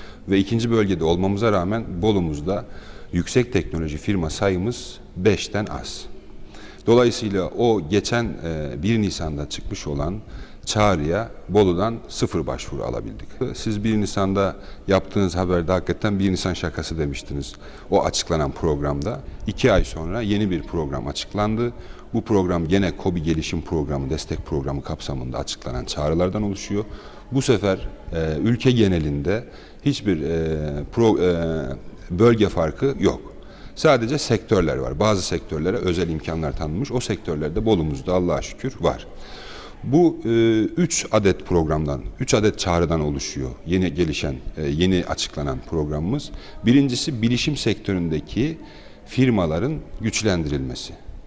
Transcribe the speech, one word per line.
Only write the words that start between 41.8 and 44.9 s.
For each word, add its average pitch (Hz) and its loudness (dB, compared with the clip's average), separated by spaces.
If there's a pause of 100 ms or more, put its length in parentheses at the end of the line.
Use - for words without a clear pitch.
üç 131 0
adet 107 4
çağrıdan 85 2
oluşuyor 67 -4 (180)
yeni 90 2
gelişen, 76 0 (220)
e, 78 -2
yeni 87 2